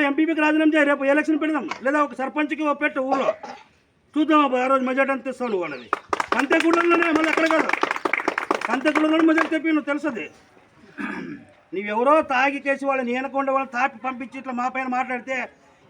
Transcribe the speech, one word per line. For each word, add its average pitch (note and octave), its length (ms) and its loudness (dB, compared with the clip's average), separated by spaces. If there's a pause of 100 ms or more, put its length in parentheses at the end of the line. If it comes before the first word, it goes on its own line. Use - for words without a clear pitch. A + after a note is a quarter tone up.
ఎంపీపీకి D#4 360 0
రాజీనామా D#4 300 4
చేయి, D4 160 4
రేపు C#4 200 0
ఎలక్షన్ D4+ 300 2
పెడదాం, D4+ 240 -2 (200)
లేదా C#4+ 220 2
ఒక A#3 140 -14
సర్పంచ్కి C#4+ 480 -4
ఓ C#4+ 120 2
పెట్టు D4 180 -2 (100)
ఊళ్ళో, C4+ 200 0 (880)
చూద్దాం D4+ 300 4
అబ్బా, B3+ 180 0
ఆ B3+ 80 0
రోజు C4 180 2
మెజారిటీ C4+ 260 2
ఎంత C4 180 -6
ఇస్తావు B3 200 -6
నువ్వు F3+ 140 -2
అన్నది. B2+ 200 -12 (480)
సంతేగూడెంలోనే, E4+ 720 4 (100)
మళ్ళీ D#4+ 160 0
అక్కడ D#4+ 200 2
కాదు, D4 160 2 (1000)
సంతేగూడెంలో D#4 600 2
మెజారిటీ D#4 260 2
తెప్పి D#4 220 0
నువ్వు C#4+ 140 -2
తెలుసది. C#4+ 340 -4 (1500)
నువ్వెవరో G#3+ 400 2 (180)
తాగి C#4 320 0
కేసి C4+ 240 -2
వాళ్ళని C4 300 -2
ఏనకుండా C4+ 360 -2
వాళ్ళని C4 220 -4
తాపి C4+ 280 -2
పంపించి C4 360 -10
ఇట్లా C4 180 -8
మా B3 160 -2
పైన C4 120 -4 (100)
మాట్లాడితే B3+ 400 -4 (520)